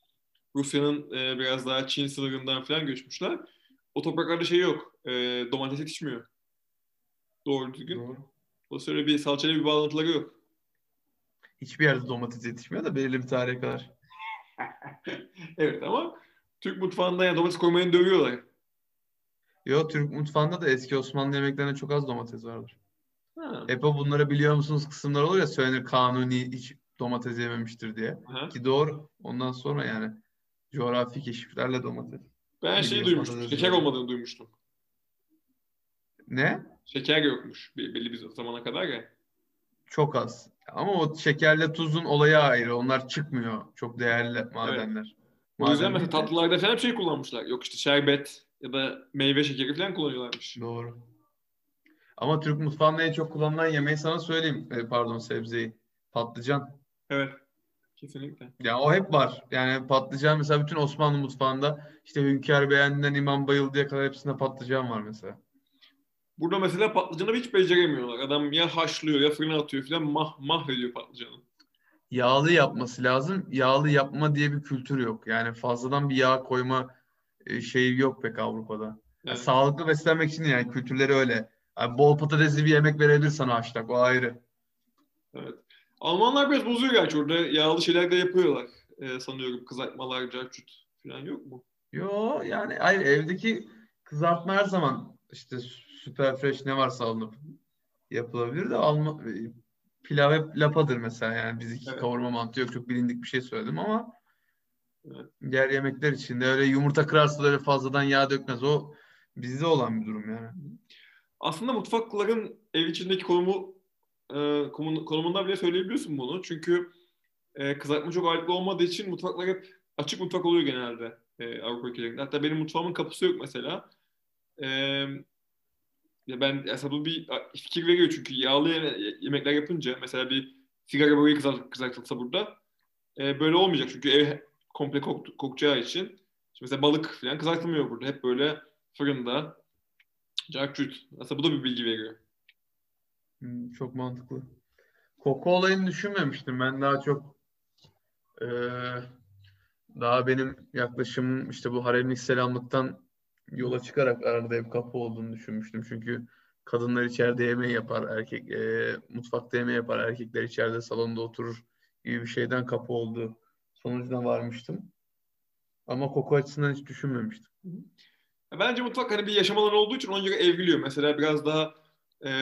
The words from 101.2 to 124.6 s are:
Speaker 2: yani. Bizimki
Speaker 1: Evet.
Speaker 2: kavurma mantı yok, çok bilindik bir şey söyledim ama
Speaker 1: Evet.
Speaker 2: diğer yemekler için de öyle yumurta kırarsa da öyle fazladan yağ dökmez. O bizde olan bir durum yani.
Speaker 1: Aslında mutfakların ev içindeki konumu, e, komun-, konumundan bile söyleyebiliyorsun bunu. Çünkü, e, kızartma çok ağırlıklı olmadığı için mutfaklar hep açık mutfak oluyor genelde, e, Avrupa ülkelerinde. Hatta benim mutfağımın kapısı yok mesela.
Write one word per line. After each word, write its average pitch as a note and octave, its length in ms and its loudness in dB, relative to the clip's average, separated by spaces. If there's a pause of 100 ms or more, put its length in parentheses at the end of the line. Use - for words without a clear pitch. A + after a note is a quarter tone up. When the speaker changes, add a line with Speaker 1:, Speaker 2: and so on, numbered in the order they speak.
Speaker 2:
yani. A#2 260 -4
Bizimki A#2 300 -10
Speaker 1:
Evet. B2+ 100 -8
Speaker 2:
kavurma B2 300 -2
mantı A#2 300 -4
yok, B2 120 -2
çok B2 160 -8
bilindik B2 340 -2
bir - 60 -12
şey C3 120 -2
söyledim B2+ 380 -6
ama G#3+ 340 -2 (960)
Speaker 1:
Evet. C3 200 -18 (240)
Speaker 2:
diğer C3+ 200 2
yemekler C#3 420 0
için B2 280 -6
de C3 60 2
öyle C3 180 4
yumurta C#3+ 420 4
kırarsa D3 360 4
da C#3+ 40 4
öyle C#3+ 120 4
fazladan C#3 440 0
yağ C#3 280 4
dökmez. C3 320 -2
O C#3+ 320 0 (420)
bizde B2+ 300 -4
olan A#2+ 340 2
bir G#2+ 60 -6
durum G#2+ 240 -8
yani. A2+ 180 -10 (920)
Speaker 1:
Aslında E3 320 -4
mutfakların A3 840 -2 (180)
ev D#3+ 120 2
içindeki F3+ 380 -2
konumu, F3+ 500 0 (560)
e, C3 40 -12 (380)
komun-, D#3 320 -4
konumundan E3+ 420 -2
bile G3 100 -2
söyleyebiliyorsun F3 640 -2
bunu. D3+ 240 -6
Çünkü, F3 480 -2 (640)
e, C#3+ 240 -4
kızartma D3 340 -2
çok F3 140 0
ağırlıklı E3 280 0
olmadığı F#3 300 0
için F#3 260 -4
mutfaklar F3+ 380 -6
hep F#3+ 260 -6 (220)
açık D3 240 -6
mutfak F3+ 240 -4
oluyor E3+ 180 4
genelde, A#2+ 560 -6 (200)
e, A#2 240 -8
Avrupa A#2+ 260 -6
ülkelerinde. A#2+ 320 -6
Hatta C#3 220 -2
benim D#3 160 0
mutfağımın E3 340 -2
kapısı E3 320 -6
yok F3 160 -4
mesela. C3+ 500 -10 (720)